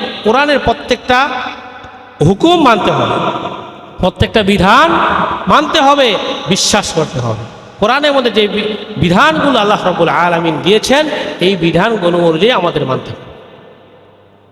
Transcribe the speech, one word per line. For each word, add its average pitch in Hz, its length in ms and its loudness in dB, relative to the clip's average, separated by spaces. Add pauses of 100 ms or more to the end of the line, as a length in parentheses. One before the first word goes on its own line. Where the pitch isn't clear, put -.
(240)
কোরআনের 269 340 2
প্রত্যেকটা 247 680 -2 (920)
হুকুম 311 420 2
মানতে 226 280 2
হবে, 127 400 -2 (680)
প্রত্যেকটা 214 440 0
বিধান 208 500 4 (540)
মানতে 294 340 2
হবে, 269 340 4 (340)
বিশ্বাস - 440 0
করতে 147 280 -2
হবে। 113 380 -6 (220)
কোরআনের 277 320 2
মধ্যে 262 180 2
যে 208 180 2
বি-, 214 520 -6
বিধানগুলো 269 580 2
আল্লাহ 208 260 0
রাব্বুল 180 240 0
আলামিন 165 540 0
দিয়েছেন, 220 460 2 (320)
এই 185 160 2
বিধানগুলো 175 600 0
অনুযায়ী 170 340 2
আমাদের 170 340 -2
মানতে 131 240 -6
হবে। - 180 -16 (1200)